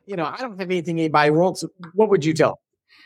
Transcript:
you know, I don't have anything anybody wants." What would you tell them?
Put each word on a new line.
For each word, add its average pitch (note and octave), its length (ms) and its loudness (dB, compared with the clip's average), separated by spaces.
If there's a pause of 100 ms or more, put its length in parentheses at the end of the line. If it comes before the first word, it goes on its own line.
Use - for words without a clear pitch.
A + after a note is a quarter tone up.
you G3 100 -10
know, E3 80 -4
I C#3+ 140 -8
don't A3+ 200 -10
have F#3 100 -8
anything F3 300 -4
anybody D3+ 320 2
wants." E3 340 0 (300)
What G#3 160 2
would F3 140 4
you D#3+ 100 0
tell D3 160 2
them? F#2+ 60 -8 (500)